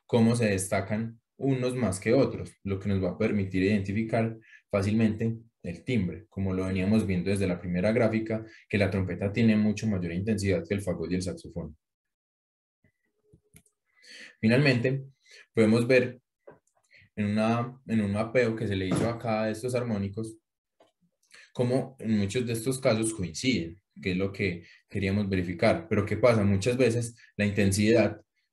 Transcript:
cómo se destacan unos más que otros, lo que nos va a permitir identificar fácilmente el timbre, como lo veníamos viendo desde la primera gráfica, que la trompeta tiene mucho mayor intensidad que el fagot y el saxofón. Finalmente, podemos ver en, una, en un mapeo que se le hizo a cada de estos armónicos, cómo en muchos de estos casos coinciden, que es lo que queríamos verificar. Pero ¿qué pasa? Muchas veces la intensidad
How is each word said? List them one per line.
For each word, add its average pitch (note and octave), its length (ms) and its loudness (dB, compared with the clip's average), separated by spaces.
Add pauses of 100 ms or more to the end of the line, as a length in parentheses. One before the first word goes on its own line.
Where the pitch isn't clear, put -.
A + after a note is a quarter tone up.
cómo A#2 300 4
se A#2 120 2
destacan G#2 760 -2 (160)
unos B2+ 360 0
más G#2 280 -2
que A2 100 2
otros, A#2+ 420 2 (100)
lo F#2+ 180 -4
que G#2 80 -2
nos G2 120 2
va F2+ 100 0
a - 60 -10
permitir F#2+ 460 0
identificar A2 760 0 (320)
fácilmente A2 680 0 (260)
el - 220 -10
timbre, F2+ 420 -2
como F#2+ 260 -4
lo F#2 120 -2
veníamos F#2+ 420 0
viendo F2+ 220 0
desde G2 180 0
la F2 140 -2
primera F2+ 320 0
gráfica, A2 520 0 (220)
que G#2+ 100 0
la F#2+ 140 2
trompeta F#2+ 400 -2
tiene A2+ 240 4
mucho G#2+ 320 0
mayor F2 240 -2
intensidad G2 560 -2
que G2+ 60 -2
el F#2+ 80 -2
fagot F2 280 -4
y F#2 60 -2
el F2+ 60 0
saxofón. E2 560 -10 (2750)
Finalmente, C3 640 2 (480)
podemos A2+ 340 4
ver B2 320 4 (960)
en, G#2 120 -2
una, A2 600 -2
en A2+ 140 0
un G2+ 100 0
mapeo A2+ 420 0
que A2+ 140 -4
se G2 80 -2
le F#2+ 120 -2
hizo G#2+ 200 0
a A#2 100 -4
cada A2 280 -2
de A2 80 -2
estos B2 220 -6
armónicos, A2 600 -4 (1160)
cómo B2 460 -2
en A2 180 0
muchos G2+ 280 -2
de A#2 60 -4
estos B2 300 -4
casos A2 320 2
coinciden, F2 680 -4 (220)
que F#2+ 80 -2
es F2+ 60 0
lo G2 160 -4
que F2+ 320 -4 (240)
queríamos G2 400 -2
verificar. F2+ 580 0
Pero G2+ 180 0
¿qué G2+ 120 -4
pasa? A#2 260 4
Muchas G2+ 320 2
veces A#2+ 400 0 (220)
la G#2 80 2
intensidad G#2 720 2 (340)